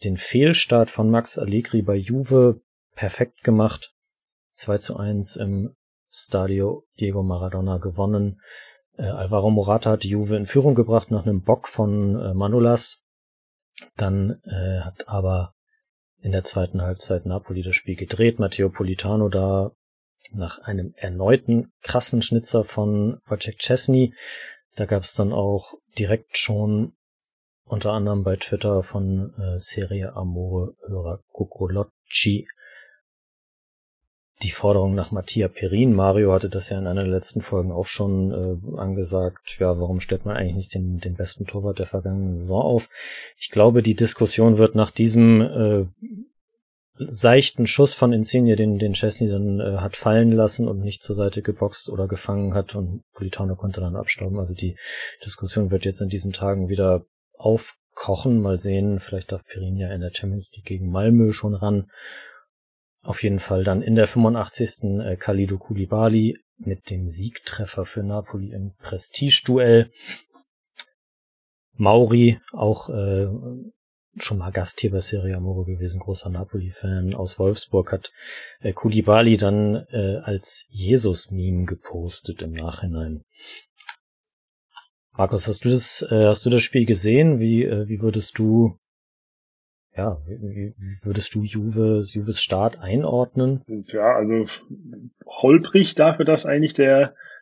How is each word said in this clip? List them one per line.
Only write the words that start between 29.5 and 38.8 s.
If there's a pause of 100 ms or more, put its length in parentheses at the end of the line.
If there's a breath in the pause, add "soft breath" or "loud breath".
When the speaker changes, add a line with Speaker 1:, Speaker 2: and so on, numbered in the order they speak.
Speaker 1:
Serie
Amore (120)
Hörer (120)
Cuccolocci (2000 soft breath)
die
Forderung
nach
Mattia
Perin.
Mario
hatte
das
ja
in
einer
der
letzten
Folgen
auch
schon,
äh,
angesagt.